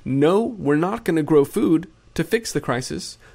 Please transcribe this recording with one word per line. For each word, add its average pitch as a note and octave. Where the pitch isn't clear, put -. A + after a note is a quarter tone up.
"No, D3+
we're F3
not F#3+
gonna E3
grow C#3+
food E3+
to E3
fix A3+
the C#3+
crisis, C3